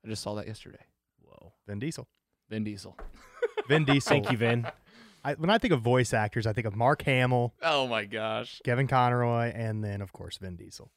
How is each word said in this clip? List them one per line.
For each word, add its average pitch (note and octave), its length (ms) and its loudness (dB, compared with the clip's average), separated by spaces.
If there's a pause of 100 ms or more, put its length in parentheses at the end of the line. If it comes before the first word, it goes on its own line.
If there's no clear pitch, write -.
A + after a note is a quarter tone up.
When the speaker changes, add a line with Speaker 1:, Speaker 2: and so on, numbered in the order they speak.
Speaker 1:
I A2 40 -12
just G#2+ 160 -6
saw G#2 100 -6
that G#2 140 -8
yesterday. - 360 -16 (380)
Speaker 2:
Whoa. - 300 -20 (160)
Speaker 3:
Vin G3+ 100 -8
Diesel. C3+ 300 -8 (420)
Speaker 1:
Vin A2 140 -4
Diesel. G2 340 -10 (340)
<laughs> - 360 -6
Speaker 3:
Vin D3+ 160 4
Diesel. C#3+ 260 2
Speaker 2:
Thank - 220 2
you, A#2+ 60 2
Vin. A#2 280 2 (580)
Speaker 3:
I, C#3+ 100 -2
when D#3+ 160 -2
I A3+ 80 4
think G#3 140 2
of B2 100 2
voice A#2+ 300 4
actors, A2 360 0
I G#2+ 40 0
think A2+ 140 -2
of G2+ 80 -4
Mark B2 280 2
Hamill, B2+ 600 2
Speaker 1:
Oh, C#3+ 240 2
my A2 200 -2
gosh. A2 580 -6
Speaker 3:
Kevin B2+ 240 2
Conroy, A#2+ 680 4
and A2 300 -4
then, G2+ 160 -4
of G2 120 -8
course, F2+ 260 -14
Vin F2+ 180 -10
Diesel. - 400 -18